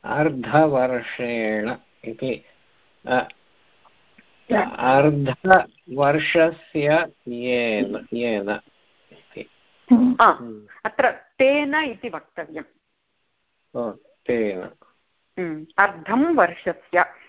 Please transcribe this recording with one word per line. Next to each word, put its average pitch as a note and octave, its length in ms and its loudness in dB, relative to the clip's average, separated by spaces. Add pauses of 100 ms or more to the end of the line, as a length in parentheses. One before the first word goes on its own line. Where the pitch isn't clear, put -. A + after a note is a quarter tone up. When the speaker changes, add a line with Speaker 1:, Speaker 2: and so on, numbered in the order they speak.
Speaker 1:
अर्धवर्षेण B2 1700 0 (300)
इति, A#2 400 -8 (600)
अ, B2+ 200 -2 (1200)
Speaker 2:
या। G#3 100 2
Speaker 1:
अर्धवर्षस्य D3+ 2500 2 (200)
येन, A#2+ 880 -2
येन। G#2+ 460 -2 (1300)
Speaker 3:
हम्म। B3 300 4
Speaker 2:
आ, - 100 6
Speaker 1:
हम्म। A2+ 360 -8 (180)
Speaker 2:
अत्र A3 260 -2
तेन C#4+ 640 -2
इति B3 340 -6
वक्तव्यम्। - 1700 -18
Speaker 1:
आ, A#2 160 -6 (320)
तेन। G#2 440 -2 (680)
Speaker 2:
हम्म, D#3+ 280 -8 (100)
अर्धं G3+ 580 2
वर्षस्य - 680 0 (240)